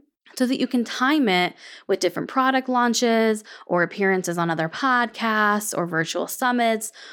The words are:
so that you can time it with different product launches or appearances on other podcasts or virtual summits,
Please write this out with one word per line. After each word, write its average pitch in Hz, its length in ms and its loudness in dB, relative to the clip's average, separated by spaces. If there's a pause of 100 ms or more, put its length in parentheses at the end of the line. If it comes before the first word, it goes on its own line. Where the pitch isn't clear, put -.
(380)
so 254 80 2
that 254 160 -2
you 254 60 0
can 240 180 0
time 269 420 0
it 180 260 2 (340)
with 190 120 0
different 170 300 -2
product 262 400 0
launches 226 760 2 (240)
or 175 160 2
appearances 185 540 0
on 170 120 0
other 160 200 -2
podcasts 220 1080 0
or 175 80 0
virtual 165 400 -2
summits, 233 680 -2 (200)